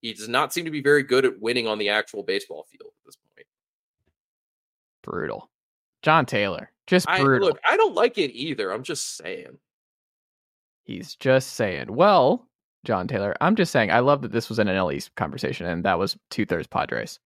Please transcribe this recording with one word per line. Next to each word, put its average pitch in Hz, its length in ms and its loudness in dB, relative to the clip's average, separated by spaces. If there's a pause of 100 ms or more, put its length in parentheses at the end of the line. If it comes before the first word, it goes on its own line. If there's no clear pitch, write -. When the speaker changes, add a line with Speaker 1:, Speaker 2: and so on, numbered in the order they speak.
Speaker 1:
He 117 100 -10
does 107 160 -14
not 135 240 0
seem 170 140 -6
to 156 40 -6
be 151 120 -6
very 143 200 4
good 131 220 4
at 101 160 0
winning 117 260 -2
on 107 120 -2
the 104 100 -2
actual 107 340 -2
baseball 90 480 -6
field - 300 -20
at - 60 -20
this - 100 -20
point. - 300 -20 (1600)
Speaker 2:
Brutal. - 460 -10 (540)
John 156 240 4
Taylor, 101 440 -4 (160)
just 180 220 2
Speaker 1:
I, 185 140 2
Speaker 2:
brutal. 135 260 4
Speaker 1:
look, - 180 0
I 320 120 4
don't 415 160 2
like 220 240 2
it 147 180 -2
either. 117 340 -4
I'm 110 120 -6
just - 340 -8
saying. 82 400 -12 (1300)
Speaker 2:
He's - 300 -12
just 131 400 0
saying. 90 360 -4
Well, 175 560 4 (380)
John 92 240 -2
Taylor, 101 320 -2
I'm 190 160 2
just 180 160 0
saying, 110 180 2
I 113 100 6
love 143 200 4
that 113 120 -8
this 113 180 -2
was 110 80 -4
an 104 100 2
N 92 80 0
L 92 160 0
East 71 240 -10
conversation, 73 480 -6
and 87 220 -4
that 92 120 2
was 82 160 -2 (140)
two-thirds 90 380 -4
Padres. - 600 -6